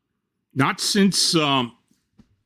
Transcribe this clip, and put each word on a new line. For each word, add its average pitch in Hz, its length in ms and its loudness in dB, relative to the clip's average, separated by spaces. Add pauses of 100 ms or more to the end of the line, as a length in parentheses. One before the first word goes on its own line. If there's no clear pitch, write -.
(540)
not 147 280 -2
since, - 540 0
um, 139 380 0 (720)